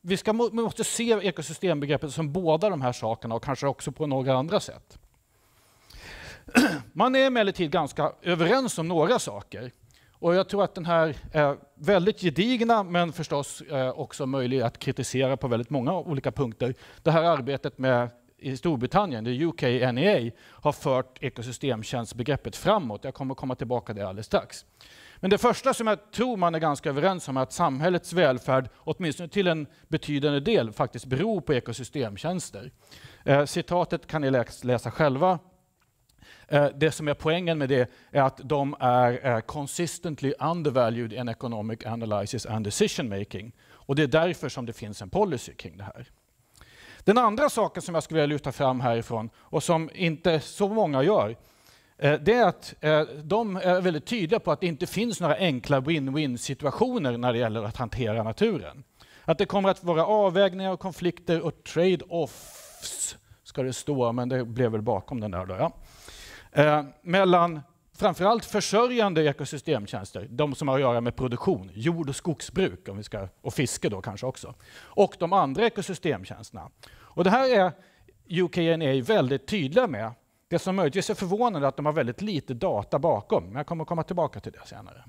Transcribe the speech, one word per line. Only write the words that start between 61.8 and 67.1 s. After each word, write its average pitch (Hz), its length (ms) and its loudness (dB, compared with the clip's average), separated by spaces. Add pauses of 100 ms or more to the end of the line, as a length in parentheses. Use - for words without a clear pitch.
ska - 200 -6
det 127 100 -2
stå, 123 380 0
men 123 180 -2
det 127 160 -2
blev 117 260 0
väl 110 100 -2
bakom 113 380 -2
den 107 120 -4
där 90 140 -4
då, 92 100 -8
ja. 143 160 0 (840)
Eh, 151 280 6 (180)
mellan 175 600 4 (340)